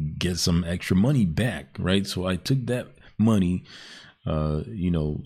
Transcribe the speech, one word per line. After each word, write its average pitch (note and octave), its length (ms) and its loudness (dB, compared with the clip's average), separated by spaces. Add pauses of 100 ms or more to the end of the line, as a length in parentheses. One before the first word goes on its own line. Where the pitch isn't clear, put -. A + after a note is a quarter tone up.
(180)
get F2 200 0
some E2+ 280 2
extra F2+ 320 0
money B2 260 4
back, F2 560 -2
right? F#2+ 280 0
So F#2 180 -4
I F#2 100 0
took B2+ 300 -2
that A#2+ 220 -4 (320)
money, F#2+ 440 4 (640)
uh, D#2 400 0
you F2+ 240 -4
know, D2+ 360 0